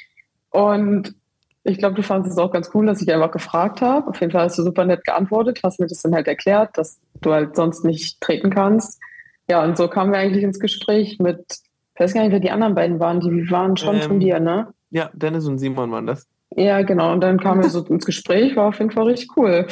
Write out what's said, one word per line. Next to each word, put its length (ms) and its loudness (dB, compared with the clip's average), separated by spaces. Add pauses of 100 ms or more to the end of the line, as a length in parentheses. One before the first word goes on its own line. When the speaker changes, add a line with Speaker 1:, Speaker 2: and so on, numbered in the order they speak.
(500)
Speaker 1:
Und 640 0 (500)
ich 120 0
glaub, 180 0
du 80 -2
fandest 300 -2
es 60 -4
auch 140 0
ganz 200 -4
cool, 140 2
dass 160 0
ich 100 0
einfach 200 2
gefragt 500 -4
hab. 260 2
Auf 120 -6
jeden 120 -2
Fall 120 2
hast 140 -2
du 40 2
super 240 0
nett 180 0
geantwortet, 580 0
hast 160 -2
mir 100 0
das 120 -10
dann 140 0
halt 140 0
erklärt, 500 0
dass 200 -6 (220)
du 120 2
halt 240 0
sonst 280 0
nicht 380 -2
treten 260 0
kannst. 500 0 (520)
Ja, 120 4
und 140 0
so 120 2
kamen 240 0
wir 60 2
eigentlich 260 0
ins 160 -2
Gespräch 580 -2
mit, 200 0 (560)
ich 60 -2
weiß 140 2
gar 80 2
nicht, 100 2
wer 80 2
die 100 0
anderen 240 0
beiden 260 0
waren, 200 0
die 300 0
waren 260 2
schon 200 0
Speaker 2:
Ähm, 60 0
Speaker 1:
von 180 0
dir, 200 2
ne? 280 -2 (220)
Speaker 2:
ja, 240 -4
Dennis 320 -4
und 120 -2
Simon 340 -4
waren 140 -6
das. 200 -6 (280)
Speaker 1:
Ja, 280 2
genau. 300 2
Und 100 2
dann 180 2
kamen 220 2
wir 80 -2
so 160 -4
ins 200 -2
Gespräch, 480 0
war 140 2
auf 100 -4
jeden 140 -2
Fall 120 0
richtig 320 -2
cool. 360 2